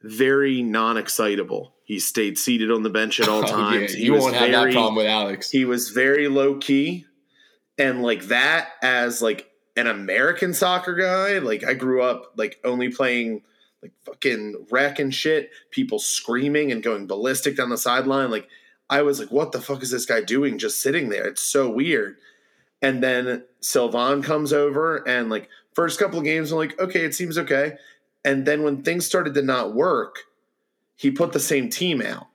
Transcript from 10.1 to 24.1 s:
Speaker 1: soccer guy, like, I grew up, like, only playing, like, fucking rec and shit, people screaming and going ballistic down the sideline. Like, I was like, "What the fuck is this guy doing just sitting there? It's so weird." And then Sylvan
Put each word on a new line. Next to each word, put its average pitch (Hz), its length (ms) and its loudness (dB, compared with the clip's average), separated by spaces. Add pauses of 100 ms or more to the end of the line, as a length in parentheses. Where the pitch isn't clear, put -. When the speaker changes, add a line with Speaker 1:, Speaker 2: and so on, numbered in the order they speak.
Speaker 1:
soccer 180 440 0
guy, 190 420 0
like, 113 260 -4
I 135 100 0
grew 127 280 0
up, 123 340 -2
like, 113 280 -4
only 123 240 -2
playing, 120 540 -2 (380)
like, - 120 -20 (120)
fucking 107 680 -4
rec 139 260 2
and 135 160 -2
shit, 156 360 0 (200)
people 120 300 -2
screaming 139 720 0
and 113 100 -4
going 107 240 -2
ballistic 131 500 -2
down 123 140 -2
the 113 80 -2
sideline. 131 540 0
Like, 107 160 -4 (420)
I 143 120 4
was 143 180 2
like, 101 100 -10
"What 143 220 0
the 123 80 -4
fuck 135 240 -8
is 120 80 -6
this 120 140 -2
guy 117 140 2
doing 120 380 0
just 107 220 -4
sitting 139 300 0
there? 101 180 -2
It's - 140 -6
so 135 280 2
weird." 117 460 -2 (640)
And 131 220 0
then 127 420 0 (160)
Sylvan 123 600 0